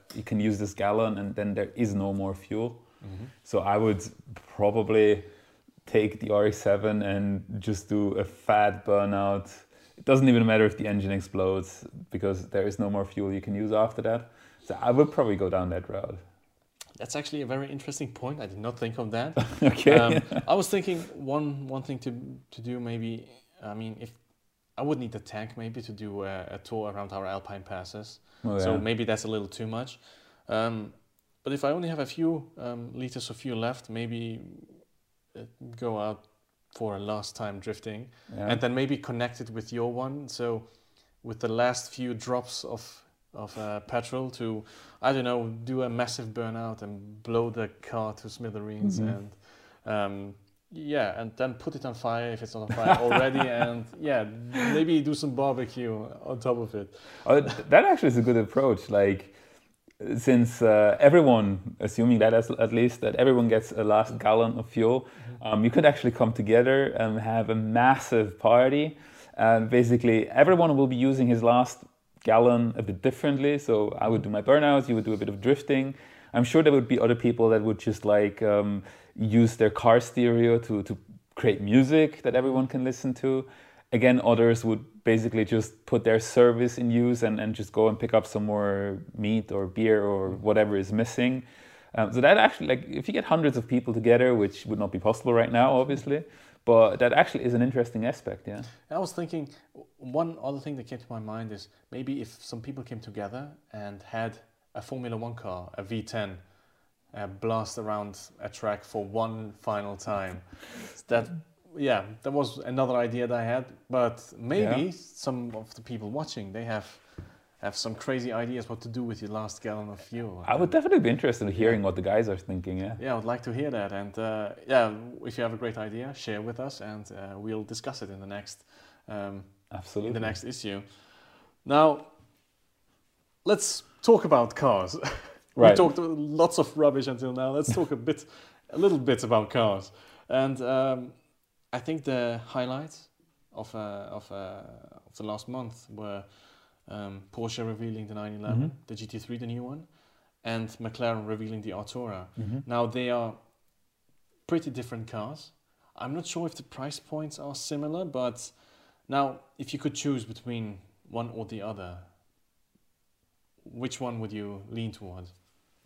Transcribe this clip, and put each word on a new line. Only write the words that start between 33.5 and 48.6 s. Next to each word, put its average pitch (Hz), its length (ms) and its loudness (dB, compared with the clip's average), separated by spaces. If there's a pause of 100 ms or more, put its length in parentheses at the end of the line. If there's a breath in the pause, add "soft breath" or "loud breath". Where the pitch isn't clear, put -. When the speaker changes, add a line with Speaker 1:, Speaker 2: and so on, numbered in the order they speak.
Speaker 2:
left, 120 320 -6
maybe, 113 500 -8 (960)
uh, 113 60 -14 (380)
go 113 180 -4
out 104 280 -6 (500)
for 107 200 -6
a 95 40 -10
last 104 360 -8
time 101 220 -10
drifting 107 500 -12 (240 soft breath)
Speaker 1:
Yeah. 104 180 -6
Speaker 2:
and 117 100 0
then 123 140 0
maybe 135 220 -2
connect 120 440 -6
it 117 100 -14
with 110 220 -12
your 120 200 -4
one. 131 360 -10
So 117 400 -6 (560 soft breath)
with 113 160 -12
the 120 120 -4
last 123 400 -2
few 123 220 -6
drops 123 500 -6
of - 400 -14 (300)
of, 107 240 -14
uh, 104 220 -8
petrol 127 500 -6
to, 113 340 -6 (380 loud breath)
I 131 100 2
don't 135 120 -2
know, 120 240 -2 (160)
do 131 180 -4
a 123 60 -2
massive 120 400 -6
burnout 113 540 -8
and 104 400 -16
blow 117 280 0
the 110 180 -4 (140)
car 110 320 -6
to - 140 -18
smithereens 104 720 -6